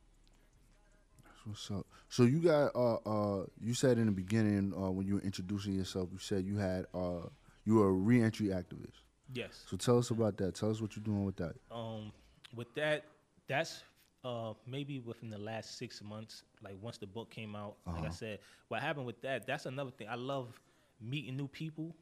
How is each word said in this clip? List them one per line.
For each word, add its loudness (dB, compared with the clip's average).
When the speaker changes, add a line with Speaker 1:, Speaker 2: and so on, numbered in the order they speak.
Speaker 1:
That's -20
what's -10
up. -8
So 6
you 6
got, 6
uh, 4
uh, -4
you -2
said 6
in 4
the 4
beginning, 2
uh, 0
when -2
you 2
were -2
introducing -4
yourself, -2
you -10
said -2
you -2
had, 0
uh, -2
you 6
were 10
a 8
reentry 6
activist. -6
Speaker 2:
Yes. -10
Speaker 1:
So -4
tell 6
us 2
about 2
that. -2
Tell 0
us -2
what -4
you're -8
doing 2
with -2
that. -6
Speaker 2:
Um, -8
with -10
that, 0
that's, -2
uh, -6
maybe -6
within -12
the -10
last -8
six -10
months, -12
like, -14
once -10
the -10
book -10
came -10
out, -10
like -6
I -4
Speaker 1:
Uh-huh. -6
Speaker 2:
said, -8
what 0
happened -2
with -8
that, -2
that's -4
another -4
thing. -12
I -6
love -6
meeting -6
new -4
people, -8